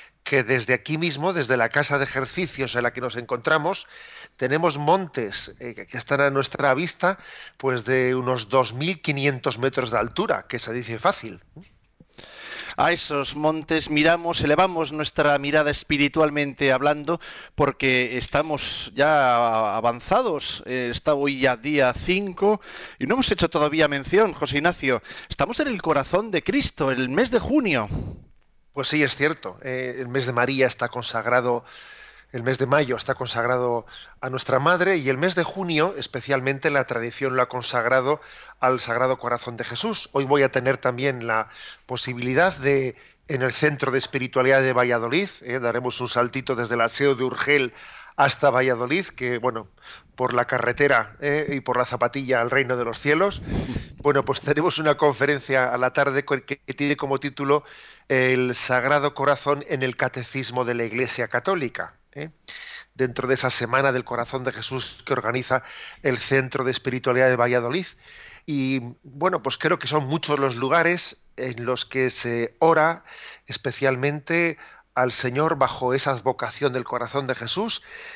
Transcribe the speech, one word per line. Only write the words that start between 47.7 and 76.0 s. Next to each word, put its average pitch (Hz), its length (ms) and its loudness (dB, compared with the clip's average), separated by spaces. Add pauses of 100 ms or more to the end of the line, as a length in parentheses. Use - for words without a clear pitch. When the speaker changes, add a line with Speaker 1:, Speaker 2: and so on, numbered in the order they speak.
Speaker 1:
hasta 139 340 4
Valladolid, 127 580 2
que, 123 300 -4
bueno, 113 300 -4 (480)
por 123 180 -2
la 120 120 2
carretera, 123 760 2
eh, 147 260 -2 (100)
y - 20 -4
por 120 180 -2
la 123 80 2
zapatilla 123 560 0
al 120 80 0
reino 127 260 0
de 123 100 -2
los 117 140 -8
cielos. 165 420 0 (560)
Bueno, 139 280 2
pues - 160 -2
tenemos 147 360 0
una 151 180 2
conferencia 135 760 2
a 123 60 -2
la 127 140 0
tarde 139 340 0
co-, 131 180 -2
que - 140 -8
tiene 143 400 -2
como 135 220 -2
título 143 440 0 (440)
El 127 480 2
Sagrado 139 580 0
Corazón 139 540 0
en 131 160 -2
el 127 120 -2
Catecismo 127 720 -4
de 120 80 -2
la 117 120 -2
Iglesia 120 420 -4
Católica, 127 680 -4 (180)
¿eh? 151 160 -12 (640)
Dentro 127 340 -2
de 131 60 4
esa 127 160 0
Semana 127 420 2
del 127 140 -2
Corazón 123 400 -4
de 127 80 -4
Jesús - 520 -8
que - 60 -2
organiza 123 520 -2 (380)
el 131 160 0
Centro 135 460 0
de 127 80 0
Espiritualidad 127 560 2
de 127 80 4
Valladolid. 120 520 0 (580)
Y, 135 340 0 (240)
bueno, 151 400 -2
pues 131 140 -2
creo 160 220 2
que - 80 -8
son 147 180 0
muchos 147 340 0
los 135 160 0
lugares 165 600 0 (180)
en 120 300 -6
los 123 180 -2
que 131 280 -2
se 117 480 -4
ora 160 440 4 (440)
especialmente 143 1080 -2 (360)
al 127 180 2
Señor 147 460 0
bajo 127 360 0
esa 139 180 0